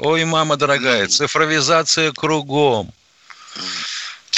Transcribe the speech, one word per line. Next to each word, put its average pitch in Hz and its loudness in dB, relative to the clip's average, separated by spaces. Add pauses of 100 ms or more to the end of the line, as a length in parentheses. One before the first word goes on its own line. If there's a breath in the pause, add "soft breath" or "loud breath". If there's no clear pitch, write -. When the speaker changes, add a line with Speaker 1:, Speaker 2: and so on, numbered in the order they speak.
Speaker 1:
Ой, 160 0
мама 156 0
дорогая, 135 2
Speaker 2:
Мгм. 92 -2
Speaker 1:
цифровизация 156 2
кругом. 143 0 (1500 loud breath)